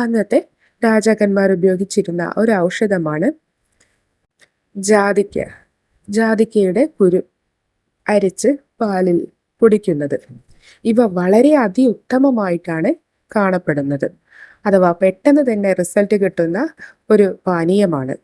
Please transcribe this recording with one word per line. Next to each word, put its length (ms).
അന്നത്തെ 380
രാജാക്കന്മാർ 720
ഉപയോഗിച്ചിരുന്ന 680
ഒരു 120
ഔഷധമാണ് 640
ജാതിക്ക. 480
ജാതിക്കയുടെ 680
കുരു 220
അരിച്ച് 380
പാലിൽ 360
കുടിക്കുന്നത്. 560
ഇവ 160
വളരെ 320
അതി 200
ഉത്തമമായിട്ടാണ് 1000
കാണപ്പെടുന്നത്, 720
അഥവാ 240
പെട്ടെന്ന് 480
തന്നെ 300
റിസൾട്ട് 440
കിട്ടുന്ന 360
ഒരു 140
പാനീയമാണ്. 760